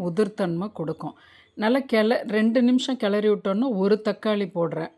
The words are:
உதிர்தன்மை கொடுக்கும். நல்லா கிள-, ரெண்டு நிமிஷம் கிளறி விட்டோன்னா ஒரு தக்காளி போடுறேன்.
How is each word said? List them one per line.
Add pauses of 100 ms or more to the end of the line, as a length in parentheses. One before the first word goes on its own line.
உதிர்தன்மை
கொடுக்கும். (380)
நல்லா
கிள-,
ரெண்டு
நிமிஷம்
கிளறி
விட்டோன்னா
ஒரு
தக்காளி
போடுறேன்.